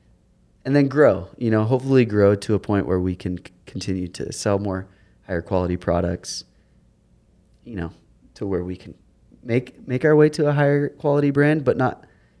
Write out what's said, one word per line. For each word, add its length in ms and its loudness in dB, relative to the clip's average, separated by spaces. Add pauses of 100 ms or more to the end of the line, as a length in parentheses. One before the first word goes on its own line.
(640)
and 100 0
then 140 4
grow, 480 2
you 140 -2
know, 140 2
hopefully 400 2
grow 300 4
to 200 -2
a 40 0
point 280 -2
where 140 -2
we 140 -2
can 240 -8
c-, 140 -20 (140)
continue 420 -6
to 240 -10
sell 260 -2
more 300 -6 (380)
higher 160 -4
quality 340 -2
products, 680 -4 (1200)
you 120 -14
know, 160 -8 (420)
to 120 -8
where 180 -2
we 120 -8
can 180 -20 (500)
make, 420 -4
make 180 -4
our 120 6
way 120 6
to 200 -2
a 40 0
higher 360 2
quality 420 0
brand, 340 2
but 120 2
not, 280 -2 (360)